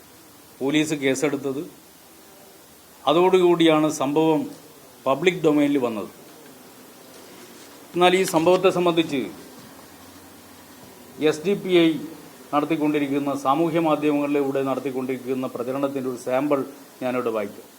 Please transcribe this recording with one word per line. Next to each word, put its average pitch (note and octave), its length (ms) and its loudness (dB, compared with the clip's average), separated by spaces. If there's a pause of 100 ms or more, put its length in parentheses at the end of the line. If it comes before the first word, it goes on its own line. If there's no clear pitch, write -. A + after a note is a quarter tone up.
(600)
പോലീസ് D3+ 420 0
കേസെടുത്തത്. C3+ 580 -2 (1500)
അതോടുകൂടിയാണ് E3+ 800 4 (100)
സംഭവം D3 420 2 (640)
പബ്ലിക് D#3 400 0
ഡൊമൈനിൽ D3 400 4
വന്നത്. G#2+ 240 -6 (1800)
എന്നാൽ F3+ 280 4
ഈ - 20 0 (100)
സംഭവത്തെ F3+ 460 4
സംബന്ധിച്ച് E3 420 0 (2000)
എസ് D3+ 160 -2
ഡി G3+ 180 0
പി F#3 100 -2 (120)
ഐ - 20 6 (680)
നടത്തിക്കൊണ്ടിരിക്കുന്ന, D3 760 0 (100)
സാമൂഹ്യ D#3 440 0
മാധ്യമങ്ങളിലൂടെ C#3+ 840 0
നടത്തിക്കൊണ്ടിരിക്കുന്ന B2+ 840 -6
പ്രചരണത്തിൻ്റെ C3 580 -4
ഒരു A#2 120 -10
സാമ്പിൾ C3+ 360 0 (420)
ഞാനിവിടെ B2 340 -2
വായിക്കാം. G#2 320 -8 (120)